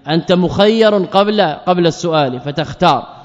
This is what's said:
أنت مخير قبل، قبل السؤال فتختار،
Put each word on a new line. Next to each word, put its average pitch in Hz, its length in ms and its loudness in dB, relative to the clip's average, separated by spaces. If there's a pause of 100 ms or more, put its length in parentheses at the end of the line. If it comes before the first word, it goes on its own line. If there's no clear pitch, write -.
أنت 165 220 -2
مخير 208 640 2
قبل، 202 460 0
قبل 175 460 0
السؤال 151 520 -2
فتختار، 143 680 -2 (180)